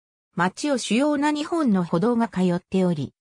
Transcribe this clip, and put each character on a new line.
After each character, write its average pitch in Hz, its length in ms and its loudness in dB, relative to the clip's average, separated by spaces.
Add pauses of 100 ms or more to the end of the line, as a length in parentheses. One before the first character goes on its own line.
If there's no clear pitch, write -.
(360)
町 185 340 -2
を 262 80 0
主 - 160 -2
要 285 240 2
な 294 140 0
二 294 120 -4
本 320 280 0
の 185 120 2
歩 170 140 -2
道 233 180 0
が 226 120 0
通 185 140 -2
っ 175 180 2
て 190 240 -2
お 175 100 2
り、 143 260 -6